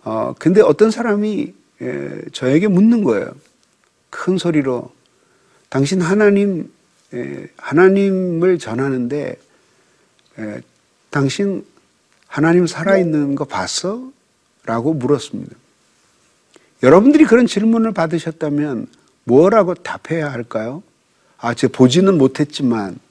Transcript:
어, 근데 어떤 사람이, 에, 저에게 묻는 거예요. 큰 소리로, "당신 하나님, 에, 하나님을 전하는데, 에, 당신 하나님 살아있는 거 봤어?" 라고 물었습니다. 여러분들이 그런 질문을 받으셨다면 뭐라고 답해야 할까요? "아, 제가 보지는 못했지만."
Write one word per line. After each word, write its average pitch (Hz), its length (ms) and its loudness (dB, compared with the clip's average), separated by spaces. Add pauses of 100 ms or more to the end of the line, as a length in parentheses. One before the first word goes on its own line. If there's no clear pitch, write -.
어, 113 340 -6
근데 185 220 4
어떤 208 300 4
사람이, 214 600 -4 (280)
에, 143 400 -10 (100)
저에게 147 380 0
묻는 214 340 4
거예요. 113 320 -2 (760)
큰 - 280 -4
소리로, 143 540 -2 (760)
"당신 143 340 -2
하나님, 202 680 0 (420)
에, - 340 -10 (100)
하나님을 185 1000 2
전하는데, 131 760 -6 (1040)
에, 110 220 -12 (480)
당신 170 560 -2 (600)
하나님 170 400 2
살아있는 160 680 0
거 143 120 -4
봤어?" 240 680 -8 (540)
라고 117 280 -2
물었습니다. 123 640 -4 (1300)
여러분들이 240 420 6
그런 233 220 4
질문을 226 440 0
받으셨다면 156 920 -4 (380)
뭐라고 180 500 4
답해야 156 580 -8
할까요? 120 520 -8 (560)
"아, 117 160 -4
제가 - 200 0
보지는 165 440 4
못했지만." 131 800 -2 (120)